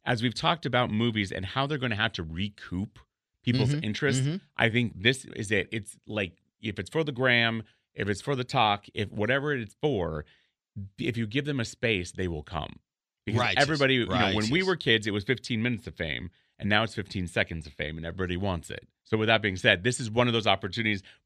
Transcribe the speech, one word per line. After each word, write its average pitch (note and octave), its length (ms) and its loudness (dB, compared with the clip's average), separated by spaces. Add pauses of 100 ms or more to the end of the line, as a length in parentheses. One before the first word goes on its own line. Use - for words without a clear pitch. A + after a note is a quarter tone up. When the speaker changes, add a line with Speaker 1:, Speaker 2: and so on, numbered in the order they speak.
Speaker 1:
as A#2 180 0
we've B2 120 0
talked E3 320 0
about B2 240 2
movies G#2+ 400 0
and F#2 160 -4
how C3+ 220 -2
they're D3+ 100 -4
gonna B2 160 -2
have G#2+ 200 0
to F2 100 -6
recoup F#2 720 -6 (460)
people's B2+ 260 4
Speaker 2:
Mm-hmm, D3 140 0
Speaker 1:
interest, C3 400 0
Speaker 2:
mm-hmm. D3+ 120 -2 (200)
Speaker 1:
I A#2 140 4
think A2 300 0
this B2 240 2 (120)
is G#2 160 -4
it. G2 180 2
It's A2 260 -8 (100)
like, G2+ 260 -4 (280)
if G#2+ 200 -6
it's F#2 100 -10
for D#3+ 140 0
the C#3+ 80 -4
gram, A#2 500 2 (320)
if G2+ 140 -2
it's G2+ 140 0
for C#3+ 120 -2
the B2+ 100 -2
talk, G#2+ 480 2
if G2+ 200 -4
whatever C3+ 420 0
it's A#2 260 -8
for, E2 440 0 (720)
if A#2+ 180 -2
you A#2 100 -2
give C3 180 -4
them C#3 160 -4
a A2+ 40 -2
space, G#2 480 -2
they F#2 160 -4
will D#2 140 -4
come. - 380 -8 (440)
Because A2 160 0
Speaker 2:
Righteous, A#2 220 4
Speaker 1:
everybody, C#3+ 320 4
you A#2 120 2
know, F#2 280 2
when - 0 - (160)
we D#3+ 100 2
Speaker 2:
righteous. F#3+ 60 -2
Speaker 1:
were F#3 100 2
kids, A2 300 2
it G#2 60 0
was G2+ 120 0
fifteen A2+ 380 -2
minutes A#2+ 240 -2
of - 80 -10
fame, D#2 360 -6 (280)
and G2+ 100 -4
now G#2 140 4
it's A2+ 120 -4
fifteen F#2+ 320 -4
seconds E2+ 400 -2
of D2+ 60 -14
fame, D#2 240 -6
and D#2+ 80 -8
everybody F2 320 -4
wants F#2 340 -4
it. - 160 -12 (180)
So A2 120 0
with G#2+ 120 2
that A2+ 120 6
being G2 160 0
said, F#2+ 280 4
this B2 160 0
is A2+ 100 -4
one A#2+ 160 4
of A#2 80 2
those A2 120 0
opportunities G2+ 560 0 (240)